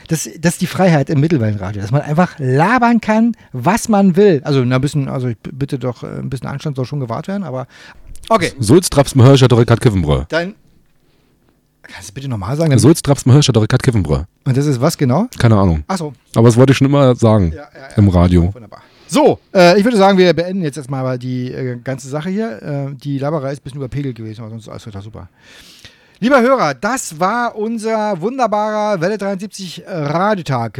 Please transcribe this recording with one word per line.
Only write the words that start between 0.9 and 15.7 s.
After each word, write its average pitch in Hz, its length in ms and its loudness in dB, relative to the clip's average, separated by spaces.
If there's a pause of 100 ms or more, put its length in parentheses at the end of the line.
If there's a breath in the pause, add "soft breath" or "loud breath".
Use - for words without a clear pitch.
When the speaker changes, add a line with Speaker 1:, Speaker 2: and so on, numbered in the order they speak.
Speaker 1:
im 160 100 0
Mittelwellenradio, 107 600 -2
dass 101 100 -6
man 143 80 2
einfach 151 380 -2
labern 208 640 2
kann, 220 340 0 (160 soft breath)
was 160 380 -2
man 196 260 4
will. 190 300 4
Also, 135 180 0
na, 127 120 0
ein 131 60 2
bisschen, 139 280 -4
also 131 180 -6
ich 113 120 -6
b-, - 120 -16
bitte 139 260 -8
doch, 123 260 -8
äh, - 40 -12
ein 135 220 -10
bisschen 135 180 -10
Anstand 139 300 -8
soll 131 80 -4
schon 143 160 -8
gewahrt 120 260 -8
werden, 196 160 -6
aber 131 240 -10 (640 soft breath)
okay. 180 280 0
Speaker 2:
Sulz, 135 320 2
Traps, - 240 0
Mhörscher, 127 360 6
Torrekat, 117 320 4
Kiffenbrö. 76 480 0
Speaker 1:
Dann 170 260 -4 (1300)
kannst - 300 -20
du - 20 -20
bitte 135 160 -10
nochmal 110 260 -6
sagen? 151 240 4
Speaker 2:
Sulz, 139 220 6
Traps, 139 240 0
Mhörscher, 135 260 6
Torrekat, 110 320 0
Kiffenbrö. 87 380 0 (240)
Speaker 1:
Und 131 100 0
das 143 120 0
ist 127 120 0
was 156 180 0
genau? 151 300 0 (100)
Speaker 2:
Keine 110 200 4
Ahnung. 85 300 2